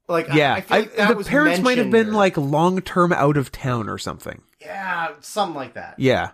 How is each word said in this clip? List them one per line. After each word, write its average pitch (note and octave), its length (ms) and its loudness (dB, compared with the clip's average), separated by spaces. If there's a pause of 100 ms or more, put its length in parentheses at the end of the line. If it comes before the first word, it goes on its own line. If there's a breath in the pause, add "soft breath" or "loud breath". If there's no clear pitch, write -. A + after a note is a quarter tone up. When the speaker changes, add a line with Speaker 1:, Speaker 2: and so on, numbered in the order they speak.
Speaker 1:
Like, E3 220 -2
I, D3 60 2
Speaker 2:
Yeah. C#3 180 4
Speaker 1:
I G2 80 -2
feel - 160 0
like - 160 -2
Speaker 2:
I, - 20 -10
Speaker 1:
that G#3 140 2
Speaker 2:
the A#3 60 2
Speaker 1:
was G3+ 120 -12
Speaker 2:
parents G3+ 320 2
might B3 160 2
have A#3 120 0
Speaker 1:
mentioned - 40 0
Speaker 2:
been, A3+ 140 4
Speaker 1:
there. G#3+ 100 -4
Speaker 2:
like, G3 220 2
long-term F3 720 2
out C#3+ 240 2
of C3+ 160 -2
town A#2+ 380 -6
or G2 80 -8
something. - 420 -12 (200)
Speaker 1:
Yeah, F3+ 500 -8 (100)
something F3+ 340 -4
like C3 200 -12
that. F2+ 240 -16
Speaker 2:
Yeah. A#2 360 2